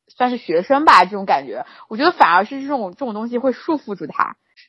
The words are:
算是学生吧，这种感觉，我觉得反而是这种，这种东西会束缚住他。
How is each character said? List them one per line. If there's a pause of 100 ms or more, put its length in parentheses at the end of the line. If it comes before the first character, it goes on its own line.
算
是
学
生
吧，
这
种
感
觉， (220)
我
觉
得
反
而
是
这
种，
这
种
东
西
会
束
缚
住
他。 (340)